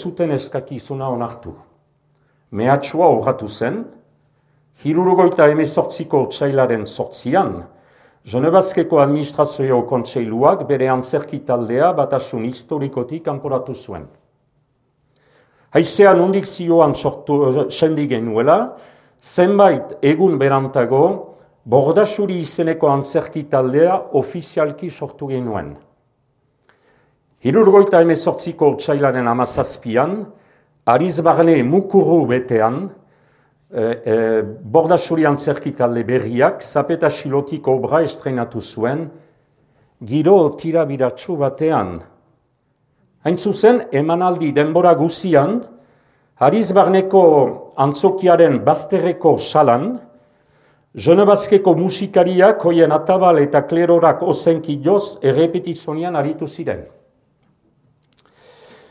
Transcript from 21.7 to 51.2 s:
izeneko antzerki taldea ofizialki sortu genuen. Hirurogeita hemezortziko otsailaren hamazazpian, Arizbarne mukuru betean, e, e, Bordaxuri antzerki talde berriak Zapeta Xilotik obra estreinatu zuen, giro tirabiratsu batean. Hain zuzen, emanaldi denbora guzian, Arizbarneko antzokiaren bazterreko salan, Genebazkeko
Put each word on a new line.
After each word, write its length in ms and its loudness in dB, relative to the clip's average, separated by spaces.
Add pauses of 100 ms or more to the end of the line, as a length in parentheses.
izeneko 480 -4
antzerki 640 -4
taldea 480 2 (160)
ofizialki 760 -4
sortu 380 -14
genuen. 460 -8 (1700)
Hirurogeita 580 6
hemezortziko 720 0
otsailaren 520 -2
hamazazpian, 920 -2 (640)
Arizbarne 800 2
mukuru 640 2
betean, 540 0 (880)
e, 100 -6
e, 360 -2 (440)
Bordaxuri 640 0
antzerki 480 -2
talde 320 -2
berriak 560 0
Zapeta 480 -2
Xilotik 580 -6
obra 380 0
estreinatu 560 -6
zuen, 460 -6 (1000)
giro 320 2 (180)
tirabiratsu 840 -4
batean. 560 -2 (1300)
Hain 120 -2
zuzen, 540 2
emanaldi 600 -2
denbora 400 4
guzian, 720 0 (760)
Arizbarneko 840 2 (580)
antzokiaren 800 4
bazterreko 800 0
salan, 560 0 (1000)
Genebazkeko 800 4